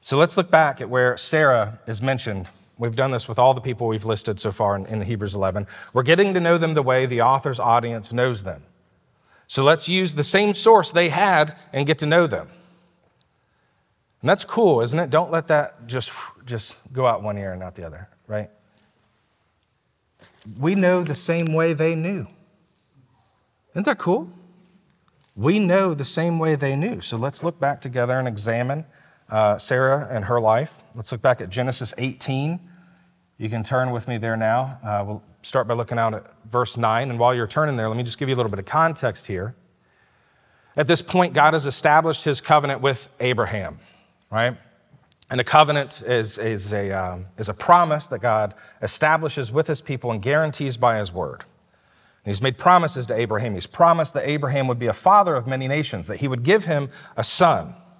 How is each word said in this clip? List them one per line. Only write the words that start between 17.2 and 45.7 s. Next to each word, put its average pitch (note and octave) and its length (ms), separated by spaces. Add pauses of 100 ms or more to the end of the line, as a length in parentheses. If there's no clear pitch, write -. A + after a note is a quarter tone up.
one G#2 160
ear G2 140
and F2+ 100
out F2+ 140
the F2+ 80
other, D#2+ 240 (180)
right? G#2+ 240 (2000)
We D#3+ 160
know F3+ 300
the D3+ 100
same E3 400
way E3 200
they D#3+ 200
knew. E3 320 (1400)
Isn't F#3+ 160
that D4 120
cool? A3+ 300 (1080)
We D#3+ 240
know F#3 340
the C#3 100
same E3 360
way D#3+ 160
they C3+ 180
knew. F#3 260
So - 160
let's C3+ 280
look E3+ 160
back C#3 200
together B2+ 380
and C3 80
examine, A#2+ 580 (460)
uh, G#2+ 280
Sarah C3 520
and A2 140
her A#2+ 160
life. A2+ 320 (240)
Let's A2+ 160
look A2+ 80
back B2+ 220
at F2+ 80
Genesis B2 480
eighteen. C3+ 600 (800)
You G#2+ 140
can A2+ 120
turn B2+ 280
with A#2 180
me B2 80
there A2+ 180
now. A#2 480
Uh, G#2 240
we'll G#2+ 160 (200)
start A#2+ 260
by A#2+ 60
looking A#2 240
out A2+ 160
at G#2 100 (220)
verse A#2+ 320
nine. A#2 320
And A#2 80
while A#2+ 160
you're A#2+ 120
turning D3+ 300
there, A2 100
let A2 120
me B2 40
just A#2+ 140
give C3+ 140
you C3 40
a B2 40
little A#2 100
bit G2+ 100
of F#2+ 60
context D3+ 600
here. G2 280 (1200)
At D3+ 120
this E3 160
point, F3+ 320
God D3+ 180
has D3+ 140
established D#3 580
his C#3 160
covenant C#3+ 400
with C3 280 (120)
Abraham, G#2+ 580 (520)
right? A#2 260 (720)
And B2+ 100
a B2 60
covenant D3 580